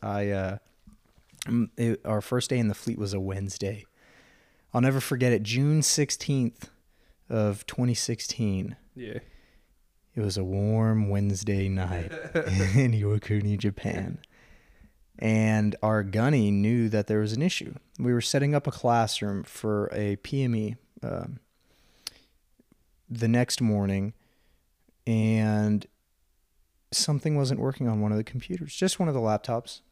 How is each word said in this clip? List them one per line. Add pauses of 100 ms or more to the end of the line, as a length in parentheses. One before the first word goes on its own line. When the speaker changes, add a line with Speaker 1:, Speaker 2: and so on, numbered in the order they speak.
Speaker 1:
I,
uh, (880)
m-,
it,
our
first
day
in
the
fleet
was
a
Wednesday. (920)
I'll
never
forget
it.
June
sixteenth (600)
of
twenty
sixteen. (180)
Speaker 2:
Yeah. (920)
Speaker 1:
It
was
a
warm
Wednesday
night
Speaker 2:
<laughs> (400)
Speaker 1:
in
Iwakuni,
Japan. (1000)
And
our
gunny
knew
that
there
was
an
issue. (260)
We
were
setting
up
a
classroom
for
a
P
M
E, (260)
um, (1700)
the
next
morning, (920)
and (1040)
something
wasn't
working
on
one
of
the
computers,
just
one
of
the
laptops, (100)